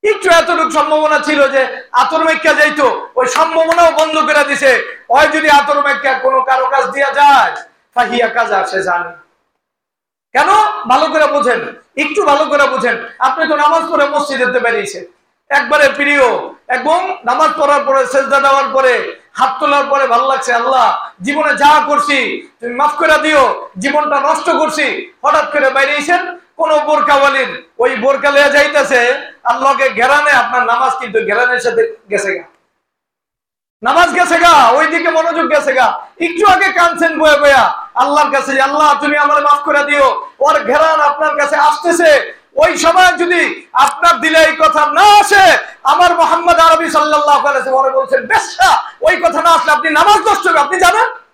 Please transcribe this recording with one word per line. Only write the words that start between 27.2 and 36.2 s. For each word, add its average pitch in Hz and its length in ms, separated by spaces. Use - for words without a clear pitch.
ওই 254 160
বোরকা 269 340
লইয়া 285 200
যাইতেছে, 277 680
আল্লাহকে 262 460
ঘেরানে, 285 420
আপনার 247 320
নামাজ 247 360
কিন্তু 220 200
ঘেরানের 240 400
সাথে 233 380
গেছে 196 300
গা, - 40
নামাজ 311 320
গেছে 349 220
গা, 320 320
ওইদিকে 320 400
মনোযোগ 330 400
গেছে 285 240
গা। 254 280
একটু 349 320